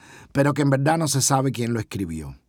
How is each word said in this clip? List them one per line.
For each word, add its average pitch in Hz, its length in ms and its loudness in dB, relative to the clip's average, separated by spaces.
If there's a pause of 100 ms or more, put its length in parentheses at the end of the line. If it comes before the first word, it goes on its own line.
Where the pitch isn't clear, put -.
(320)
pero 139 220 2
que 143 80 -2
en 139 80 2
verdad 139 280 2
no 165 120 0
se 135 120 0
sabe 135 300 2
quién 117 220 -4
lo 113 80 -2
escribió. 80 560 -8 (120)